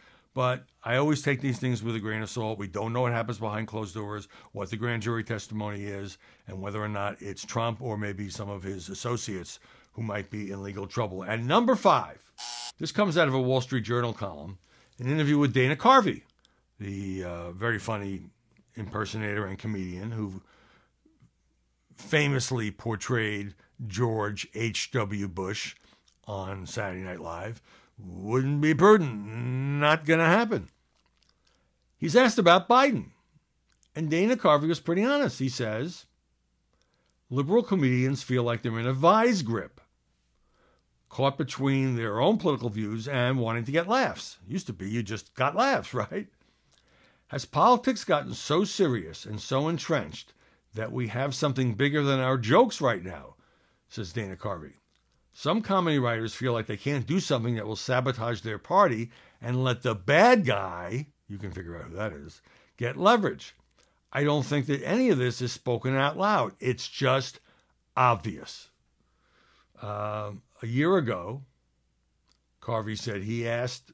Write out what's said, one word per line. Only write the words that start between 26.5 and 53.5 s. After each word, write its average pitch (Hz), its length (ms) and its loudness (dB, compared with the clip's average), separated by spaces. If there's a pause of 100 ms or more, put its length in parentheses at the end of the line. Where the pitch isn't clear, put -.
Saturday 95 360 -6
Night 90 180 -10
Live. 85 420 -10 (360)
Wouldn't 110 600 -2
be 151 140 4
prudent. 151 520 4 (540)
Not 151 240 4
gonna 160 220 4
happen. 190 420 2 (1300)
He's 151 180 -2
asked 220 240 6
about 175 300 8
Biden. 254 440 4 (840)
And 156 160 -2
Dana 196 260 4
Carvey 151 320 4
was 170 120 0
pretty 175 220 0
honest. 277 360 2
He 135 100 0
says, 127 560 -4 (1300)
"Liberal 143 320 2
comedians 131 600 2
feel 127 200 0
like 117 180 0
they're 113 180 -2
in 117 80 -2
a 127 60 0
vise 196 480 6
grip, 113 400 -4 (1300)
caught 135 300 0
between 135 580 0
their 113 240 -2
own 185 160 6
political 123 320 0
views 110 400 -4
and 131 300 2
wanting 117 260 0
to 139 80 -6
get 170 160 2
laughs." 226 480 0 (100)
Used 127 200 -6
to 107 80 -6
be 95 160 -8
you 117 120 -2
just 104 320 -8
got 143 220 0
laughs, 226 380 0
<laughs> - 0 -
right? 165 340 -4 (1000)
"Has 139 180 -6
politics 226 580 4
gotten 143 300 0
so 170 300 0
serious 120 600 -2
and 107 160 -8
so 143 280 0
entrenched 147 640 -4 (400)
that 107 180 -6
we 123 160 -2
have 127 260 -2
something 127 380 0
bigger 143 300 0
than 139 180 2
our 131 160 2
jokes 156 460 4
right 113 200 0
now?" 85 340 -12 (520)